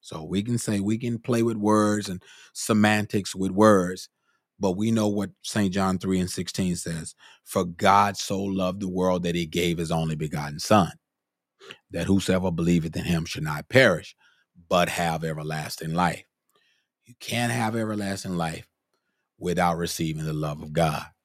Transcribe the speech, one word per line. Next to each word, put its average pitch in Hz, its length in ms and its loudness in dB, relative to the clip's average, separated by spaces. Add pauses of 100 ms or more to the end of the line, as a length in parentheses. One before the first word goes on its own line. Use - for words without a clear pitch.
So - 240 -12
we 90 180 -2
can 117 160 -2
say, 104 220 -2
we 107 180 0
can 120 200 -4
play 117 240 0
with 113 140 0
words 104 540 2
and 90 120 -8 (300)
semantics 107 800 2
with 95 180 -2
words, 95 560 6 (500)
but 95 140 2
we 107 180 0
know 110 180 2
what 101 220 -2 (120)
Saint 98 300 0
John 95 260 0
three 95 220 0
and 90 100 -2
sixteen 90 460 -2
says, 82 380 -8 (280)
"For 95 220 -2
God 98 520 4
so - 220 -4
loved 95 420 -2
the 98 80 -4
world 92 340 0
that 87 120 -2
he 87 120 -2
gave 85 320 0
his 82 120 -4
only 80 240 0
begotten 76 440 -6
son, 95 340 4 (1000)
that 85 160 -4
whosoever 92 440 2
believeth 82 460 0
in 82 80 -4
him 82 200 0
should - 200 -8
not 76 240 -8
perish, 110 460 4 (540)
but 87 220 4
have 82 340 -2
everlasting 78 680 -8
life." 87 300 0 (840)
You 120 120 -20
can't 120 340 -4
have 113 220 -2
everlasting 101 640 -4
life 82 320 -4 (680)
without 87 380 0
receiving 80 480 -4
the 78 80 -4
love 76 300 -6
of 76 100 -12
God. 78 340 0 (180)